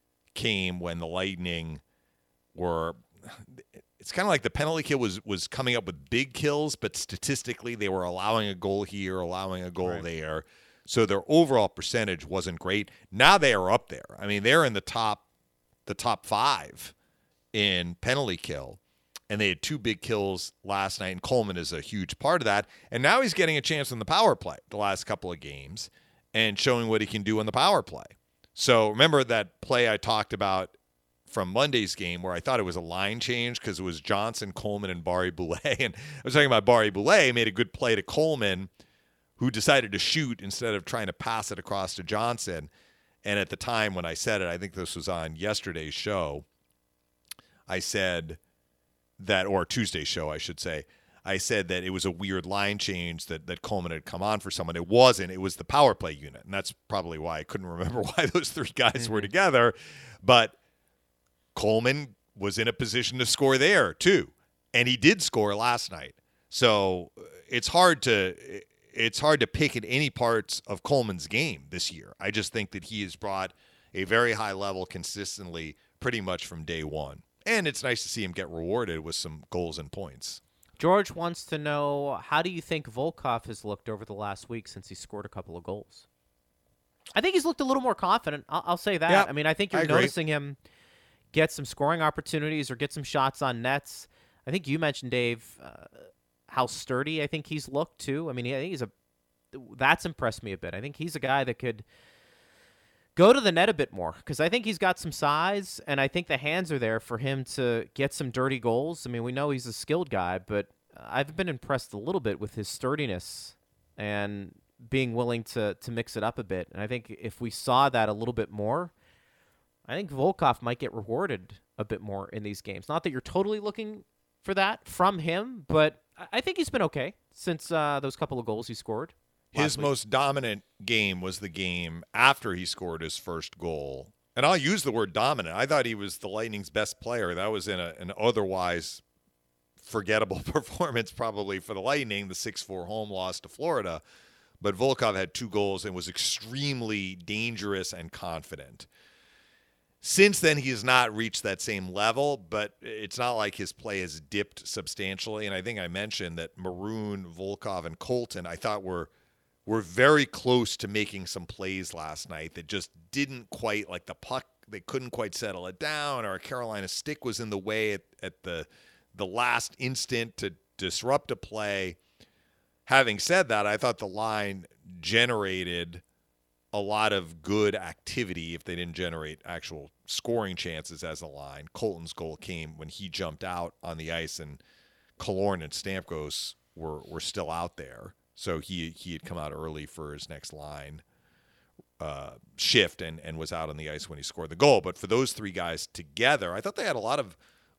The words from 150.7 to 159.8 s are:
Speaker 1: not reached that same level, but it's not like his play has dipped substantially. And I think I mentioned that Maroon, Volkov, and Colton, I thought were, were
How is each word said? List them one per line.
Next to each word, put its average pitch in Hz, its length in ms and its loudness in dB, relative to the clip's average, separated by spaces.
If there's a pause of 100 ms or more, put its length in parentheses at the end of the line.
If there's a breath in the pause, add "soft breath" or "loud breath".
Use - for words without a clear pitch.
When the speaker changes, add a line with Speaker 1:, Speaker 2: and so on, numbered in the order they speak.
Speaker 1:
not 123 320 4
reached 113 280 -4
that 98 180 -2
same 98 320 -4
level, 117 440 2
but 101 440 -6
it's 110 360 -10
not 123 160 0
like 104 220 -2
his 95 160 -8
play 101 300 -6
has 80 180 -8
dipped - 480 -4
substantially. 104 800 -6
And 98 100 -4
I 92 60 -4
think 107 180 -6
I 90 80 -4
mentioned 92 520 -6
that 80 180 -10
Maroon, 98 680 -6
Volkov, 92 600 -6
and 80 120 -10
Colton, 120 480 -4
I 85 120 -10
thought 107 260 -4
were, 87 260 -6 (560)
were 110 160 2